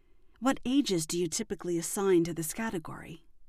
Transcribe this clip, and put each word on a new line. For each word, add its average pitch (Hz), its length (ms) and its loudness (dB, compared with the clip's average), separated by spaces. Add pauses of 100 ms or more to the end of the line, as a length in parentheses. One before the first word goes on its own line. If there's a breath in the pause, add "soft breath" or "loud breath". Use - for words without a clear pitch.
(400)
What 262 260 2
ages 233 400 2
do 175 100 -4
you 175 100 2
typically 175 520 -4
assign 180 460 4
to 170 100 -4
this 160 180 -4
category? 202 720 -8 (240)